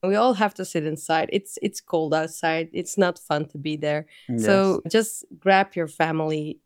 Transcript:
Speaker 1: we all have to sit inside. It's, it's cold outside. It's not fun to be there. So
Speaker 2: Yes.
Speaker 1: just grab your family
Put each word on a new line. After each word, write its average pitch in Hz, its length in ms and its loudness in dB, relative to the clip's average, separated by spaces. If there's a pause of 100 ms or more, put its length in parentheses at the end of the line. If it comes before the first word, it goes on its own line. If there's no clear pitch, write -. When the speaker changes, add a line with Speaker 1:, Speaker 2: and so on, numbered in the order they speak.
Speaker 1:
we 190 120 2
all 233 200 4
have 202 200 0
to 185 100 -8
sit 156 200 -4
inside. 160 480 -2
It's, - 300 -4
it's - 180 -6
cold 160 320 -2
outside. 160 600 -2
It's - 240 -6
not 180 200 2
fun 156 320 -2
to - 80 -16
be 151 200 -6
there. 151 280 -2 (320)
So 196 480 4
Speaker 2:
Yes. 165 60 -8
Speaker 1:
just 220 340 0 (140)
grab 196 340 4
your 165 140 -2
family 156 800 -2